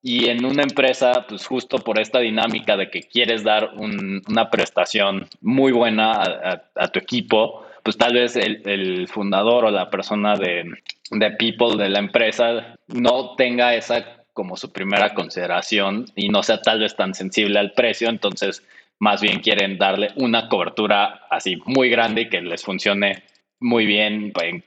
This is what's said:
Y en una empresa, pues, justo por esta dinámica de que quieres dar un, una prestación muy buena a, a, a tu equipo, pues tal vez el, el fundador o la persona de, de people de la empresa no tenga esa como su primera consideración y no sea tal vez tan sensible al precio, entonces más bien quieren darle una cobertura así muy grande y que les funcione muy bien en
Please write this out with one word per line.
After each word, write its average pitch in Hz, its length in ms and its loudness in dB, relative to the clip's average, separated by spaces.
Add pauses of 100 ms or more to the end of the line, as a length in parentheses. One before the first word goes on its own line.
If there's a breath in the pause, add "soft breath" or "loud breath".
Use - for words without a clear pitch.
Y 120 260 0
en 120 160 0
una 139 180 0
empresa, 131 640 2
pues, 104 180 -12
justo 127 320 -4
por 110 200 0
esta 110 220 0
dinámica 110 560 0
de 95 140 -2
que 87 100 -8
quieres 113 420 -2
dar 107 320 2
un, 101 540 -6
una 113 220 0
prestación 101 760 0 (120)
muy 135 320 4
buena 110 400 2
a, 104 100 0
a, 90 400 -4 (140)
a 151 120 0
tu - 120 -2
equipo, 113 680 0 (160 loud breath)
pues 107 160 -2
tal 120 160 4
vez 120 220 2
el, 101 300 -2
el 92 420 -2
fundador 107 560 2
o 107 60 4
la 95 200 -2
persona 104 460 0
de, 87 280 -2 (460)
de 107 220 2
people 113 440 0
de 101 120 0
la 101 120 2
empresa 113 760 0 (120)
no 127 480 0
tenga 123 400 2
esa 113 420 -4 (140)
como 92 240 -8
su - 160 -12
primera 98 420 0
consideración 92 920 -2 (100)
y 101 120 -2
no 101 140 2
sea 110 180 2
tal 110 200 2
vez 107 160 -2
tan 95 180 -2
sensible 101 440 0
al 101 140 0
precio, 117 360 0
entonces 101 560 -4 (340 soft breath)
más 104 220 2
bien 104 200 0
quieren 98 380 0
darle 98 380 2
una 117 320 0
cobertura 101 840 0
así 90 340 -4
muy 127 240 2
grande 117 340 2
y 110 60 -6
que 87 120 -4
les 85 240 -8
funcione 101 580 -2 (380)
muy 117 260 2
bien 104 460 0 (100)
en 85 240 -6